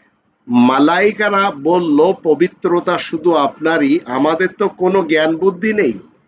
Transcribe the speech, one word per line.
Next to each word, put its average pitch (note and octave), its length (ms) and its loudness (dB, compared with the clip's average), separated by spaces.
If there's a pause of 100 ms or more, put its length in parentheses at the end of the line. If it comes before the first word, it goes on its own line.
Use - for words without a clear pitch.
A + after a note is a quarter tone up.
(480)
মালাইকারা F3 1040 2
বলল, D#3+ 600 0 (100)
"পবিত্রতা E3+ 760 -2
শুধু E3+ 360 -2
আপনারই, D3+ 720 0
আমাদের D3+ 420 -2 (100)
তো G3+ 100 -2
কোনো F#3 400 -2
জ্ঞান D#3+ 300 0
বুদ্ধি F#3+ 360 -2
নেই, E3+ 200 0 (340)